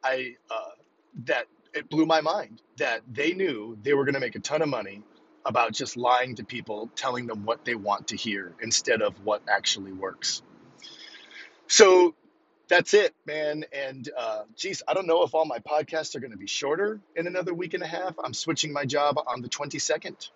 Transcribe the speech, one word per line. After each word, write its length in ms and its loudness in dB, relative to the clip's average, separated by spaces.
I, 340 -2
uh, 220 -8
that 200 -2
it 140 -6
blew 180 2
my 140 4
mind 380 -2
that 240 -2
they 220 -2
knew 500 -4
they 100 2
were 100 4
gonna 160 0
make 160 -6
a 40 -8
ton 240 0
of 60 0
money 340 -6
about 280 2
just 220 -6
lying 400 2
to 80 -12
people, 520 -10
telling 320 -4
them 180 -8
what 200 -2
they 100 -2
want 320 -2
to 80 -6
hear 440 -6
instead 440 0
of 100 2
what 240 0
actually 440 0
works. 500 -6
So 480 10
that's 280 4
it, 180 6
man. 440 -2
And, 460 -8
uh, 280 -4
geez, 320 -6
I 80 0
don't 100 -2
know 180 4
if 120 0
all 100 4
my 140 -6
podcasts 560 -2
are 40 -8
gonna 180 -12
be 100 -14
shorter 520 -2
in 120 -2
another 260 -4
week 220 -6
and 80 -4
a 40 -8
half. 300 -6
I'm 160 -6
switching 400 -4
my 120 -2
job 420 2
on 140 -4
the 80 -10
twenty-second 880 -4